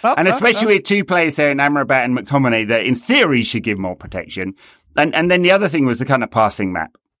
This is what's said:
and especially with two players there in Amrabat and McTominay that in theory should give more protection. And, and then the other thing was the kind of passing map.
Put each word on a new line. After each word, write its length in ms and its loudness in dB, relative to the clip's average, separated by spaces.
and 240 2
especially 480 2
with 80 0
two 200 0
players 340 -2
there 120 2
in 80 -2
Amrabat 480 0
and 100 0
McTominay 520 0
that 180 0
in 100 2
theory 460 2
should 220 -4
give 160 -4
more 160 -6
protection. 580 -10
And, 200 0
and 160 0
then 100 2
the 80 2
other 180 4
thing 200 0
was 100 0
the 80 -4
kind 180 0
of 60 -8
passing 420 0
map. 260 -8